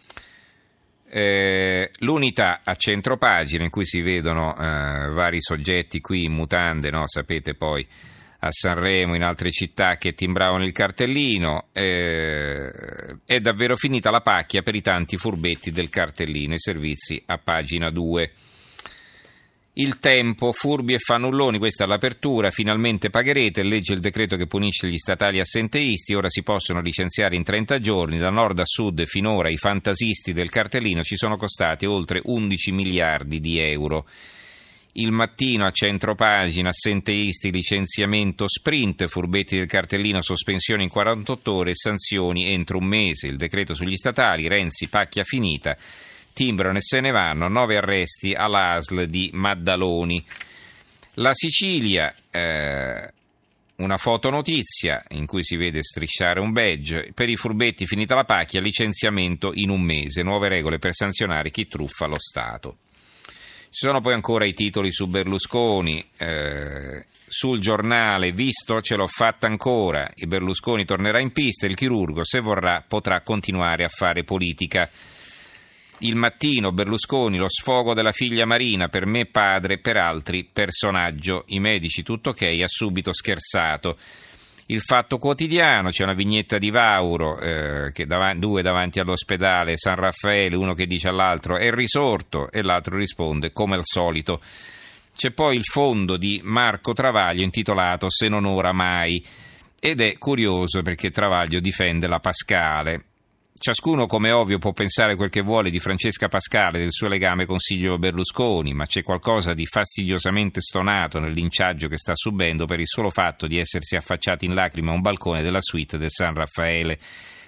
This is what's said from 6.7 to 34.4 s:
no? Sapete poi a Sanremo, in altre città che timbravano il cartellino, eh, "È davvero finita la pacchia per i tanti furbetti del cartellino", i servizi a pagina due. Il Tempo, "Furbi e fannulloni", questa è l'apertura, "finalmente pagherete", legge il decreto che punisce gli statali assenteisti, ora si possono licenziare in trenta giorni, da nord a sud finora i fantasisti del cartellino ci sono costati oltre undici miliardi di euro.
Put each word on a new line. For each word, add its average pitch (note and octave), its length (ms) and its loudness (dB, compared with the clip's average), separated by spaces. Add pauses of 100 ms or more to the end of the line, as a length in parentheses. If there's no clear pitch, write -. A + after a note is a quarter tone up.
no? D#2 160 0
Sapete D2+ 480 -4
poi D2 320 -2 (540)
a E2+ 120 -2
Sanremo, F2+ 640 0
in E2+ 80 0
altre F2 260 -2
città F2+ 480 0
che E2+ 160 -4
timbravano F#2 520 2
il F#2 60 -2
cartellino, G#2+ 1000 0
eh, D#2+ 1000 -2 (540)
"È B2 140 2
davvero A#2 360 2
finita B2 360 0
la A2+ 100 4
pacchia - 400 2
per G#2+ 140 -2
i G2+ 60 -2
tanti F2 360 0
furbetti F2 540 -2
del E2 180 -4
cartellino", D2+ 640 -2
i E2 60 -4
servizi D2+ 680 -4
a E2+ 140 -4
pagina E2 500 -2
due. E2+ 420 -2 (1500)
Il C3+ 220 4
Tempo, A#2+ 540 4
"Furbi C3 400 0
e A#2 60 2
fannulloni", B2+ 580 2
questa G2+ 280 2
è - 20 -2
l'apertura, A2+ 640 2
"finalmente A2 580 0
pagherete", A#2 540 2
legge G2+ 300 0
il F#2 60 0
decreto G2 360 0
che F2 120 -2
punisce G2+ 420 -2
gli E2+ 80 -2
statali F#2+ 420 0
assenteisti, A2+ 720 0
ora F#2+ 160 0
si F#2+ 140 -2
possono F2+ 380 -2
licenziare F2+ 540 0
in E2+ 80 0
trenta A2 360 0
giorni, F2+ 400 0
da F2+ 100 0
nord G2+ 300 2
a F2 60 2
sud E2+ 400 0
finora G2 440 0
i D#2+ 80 -2
fantasisti G2+ 760 0
del E2+ 180 -4
cartellino G#2+ 500 0
ci F#2+ 160 -4
sono G#2+ 180 0
costati F#2+ 500 -2
oltre F#2 400 0
undici G2+ 460 0
miliardi D#2+ 680 0
di D#2+ 200 0
euro. D2+ 480 0 (920)